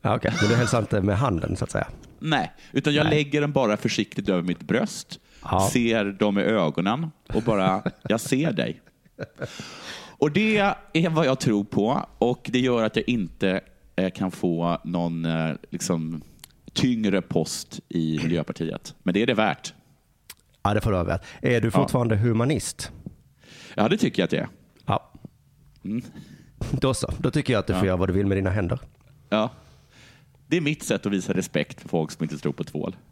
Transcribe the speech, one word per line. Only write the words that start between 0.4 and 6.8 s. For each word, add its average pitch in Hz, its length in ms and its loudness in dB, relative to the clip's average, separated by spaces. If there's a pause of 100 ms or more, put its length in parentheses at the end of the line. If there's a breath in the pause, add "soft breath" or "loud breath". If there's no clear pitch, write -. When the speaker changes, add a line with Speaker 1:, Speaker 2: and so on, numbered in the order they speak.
Speaker 1:
Men 104 80 4
du 117 60 6
hälsar 120 240 2
inte 104 220 0
med 98 160 2
handen, 101 380 0
så - 80 -4
att - 80 -8
säga? - 160 -2 (320)
Speaker 2:
Nej, 135 320 0 (200 loud breath)
utan 143 220 0
jag 151 100 4
Speaker 1:
Nej. 156 100 4
Speaker 2:
lägger 147 280 2
den 147 100 0
bara 117 260 4
försiktigt 104 520 -2
över 90 120 2
mitt 87 200 -4
bröst, - 580 -4 (240 soft breath)
Speaker 1:
Ja. 98 280 2
Speaker 2:
ser 113 340 2
dem 101 340 2
i - 20 2
ögonen 107 720 0 (220)